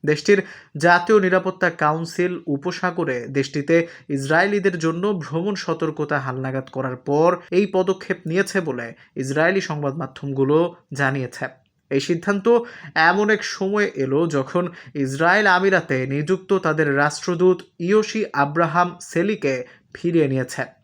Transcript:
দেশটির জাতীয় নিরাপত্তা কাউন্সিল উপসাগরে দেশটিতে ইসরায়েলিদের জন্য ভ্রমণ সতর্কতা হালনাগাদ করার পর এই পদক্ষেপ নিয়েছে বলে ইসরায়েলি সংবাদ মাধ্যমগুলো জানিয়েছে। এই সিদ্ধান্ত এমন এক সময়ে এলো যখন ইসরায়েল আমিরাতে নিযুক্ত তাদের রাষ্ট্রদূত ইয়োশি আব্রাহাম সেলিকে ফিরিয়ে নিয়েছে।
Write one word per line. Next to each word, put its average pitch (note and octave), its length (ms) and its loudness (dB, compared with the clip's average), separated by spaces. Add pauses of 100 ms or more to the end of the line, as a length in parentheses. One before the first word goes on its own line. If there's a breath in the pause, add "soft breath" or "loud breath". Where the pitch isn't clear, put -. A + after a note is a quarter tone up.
দেশটির D3+ 360 4 (360 loud breath)
জাতীয় F3 440 4
নিরাপত্তা F#3 500 0
কাউন্সিল E3 600 -2 (140)
উপসাগরে E3 680 -4 (120)
দেশটিতে C#3+ 480 0 (320 loud breath)
ইসরায়েলিদের F3 720 0
জন্য E3 260 -2 (140)
ভ্রমণ E3 360 -4
সতর্কতা D#3 640 -4
হালনাগাদ C3 520 -6
করার C3 260 -6
পর D3+ 340 2 (200 loud breath)
এই F#3+ 160 2
পদক্ষেপ F#3 600 -2
নিয়েছে F#3+ 340 0
বলে B2 260 -6 (300 soft breath)
ইসরায়েলি D#3 520 0
সংবাদ D3 280 -4
মাধ্যমগুলো C#3 600 -2 (360 loud breath)
জানিয়েছে। C3+ 520 -4 (460)
এই C#3 180 0
সিদ্ধান্ত G3 380 -2 (640 loud breath)
এমন G3+ 200 2
এক G#3 140 2
সময়ে G3+ 520 -2
এলো C3+ 300 0
যখন D3 380 -2 (300 loud breath)
ইসরায়েল D#3+ 520 2
আমিরাতে F3+ 600 2
নিযুক্ত D3+ 520 -2
তাদের D#3 380 0
রাষ্ট্রদূত F3 600 2 (200)
ইয়োশি G#3+ 420 0 (140)
আব্রাহাম E3 540 2 (120)
সেলিকে E3+ 540 -2 (400 loud breath)
ফিরিয়ে E3 340 0
নিয়েছে। C3 360 -4 (200)